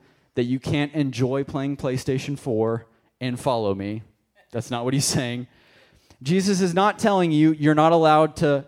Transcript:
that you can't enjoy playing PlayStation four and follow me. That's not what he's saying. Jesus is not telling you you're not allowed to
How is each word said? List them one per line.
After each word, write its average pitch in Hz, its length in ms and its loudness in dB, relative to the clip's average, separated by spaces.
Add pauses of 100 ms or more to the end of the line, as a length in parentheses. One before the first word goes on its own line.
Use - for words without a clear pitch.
(360)
that 127 80 0
you 127 160 -4
can't 147 340 -4
enjoy 135 480 -2
playing 139 340 -6
PlayStation 131 640 -4
four 113 480 -2 (340)
and 123 180 -6
follow 113 360 -2
me. 101 280 -8 (480)
That's 117 200 -8
not 120 140 -6
what 131 100 -2
he's 147 100 0
saying. 123 420 -4 (760)
Jesus 185 400 0
is 180 100 0
not 196 260 2
telling 190 340 2
you 156 200 4
you're 151 220 2
not 156 180 6
allowed 156 440 4
to 143 320 0